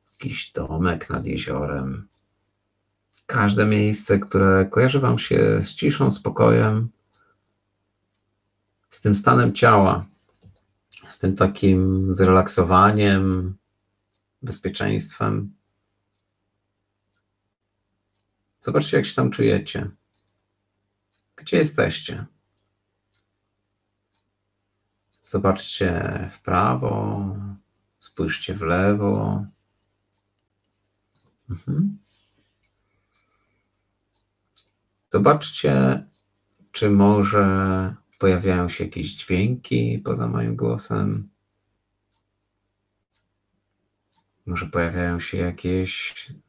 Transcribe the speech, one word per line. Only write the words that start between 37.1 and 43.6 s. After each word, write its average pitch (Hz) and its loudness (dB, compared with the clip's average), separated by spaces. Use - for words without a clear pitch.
pojawiają 90 2
się - -8
jakieś - -8
dźwięki - -2
poza 57 -2
moim 58 -2
głosem. 55 -4